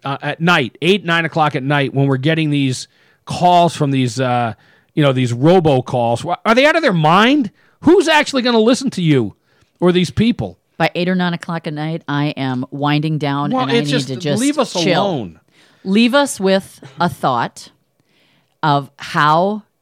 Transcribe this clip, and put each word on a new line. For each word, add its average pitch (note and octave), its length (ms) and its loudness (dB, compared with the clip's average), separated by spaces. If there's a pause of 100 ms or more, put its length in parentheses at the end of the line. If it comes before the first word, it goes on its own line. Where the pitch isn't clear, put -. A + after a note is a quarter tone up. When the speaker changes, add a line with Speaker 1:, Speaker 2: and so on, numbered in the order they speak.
Speaker 1:
uh, C#3 180 -6
at C#3+ 180 -8
night, E3 400 2
eight, F3 240 0
nine E3+ 220 0
o'clock D3+ 280 0
at C3+ 80 -4
night, C#3 300 0
when C#3 140 2
we're C3+ 100 0
getting D#3 340 0
these C#3 380 -2 (380)
calls F3 500 2
from C#3+ 140 -2
these, B2+ 280 -2
uh, B2 360 -2 (400)
you D#3 80 0
know, C#3 100 4
these B2 220 -2
robocalls, C3 880 2
wh-, E3+ 240 -8
are A3 80 2
they C4 100 4
out D#4 120 2
of E4 60 0
their A#3+ 120 0
mind? G3+ 560 2 (320)
Who's E4 260 4
actually D4 340 0
gonna A#3+ 160 2
listen A#3+ 320 2
to F#3 120 -6
you C3+ 320 2 (460)
or F3 120 4
these F3+ 180 0
people? A#2+ 480 -2 (200)
Speaker 2:
By E3 160 0
eight F3 160 -2
or F#3 40 0
nine F3+ 200 -2
o'clock E3 320 -10
at D#3 80 -8
night, D#3 340 -8
I C#3+ 200 -2 (100)
am C3 320 -4
winding D3 480 -2
down, C#3+ 320 -4
Speaker 1:
Well, B3+ 140 -2
Speaker 2:
and - 80 -4
I - 20 0
Speaker 1:
it's A3+ 140 0
Speaker 2:
need C#3+ 40 -2
Speaker 1:
just, C3+ 160 -2
Speaker 2:
to C3 80 -6
just C#3+ 240 -2
Speaker 1:
leave C#4+ 180 0
us B3 140 -4
Speaker 2:
chill. E3 300 0
Speaker 1:
alone. A#2+ 380 -6 (440)
Speaker 2:
Leave A3+ 300 2
us C#4+ 260 0
with F#3+ 420 -2 (160)
a F3 120 2
thought C3+ 600 -4 (920)
of C#3+ 360 0
how E3+ 680 0 (180)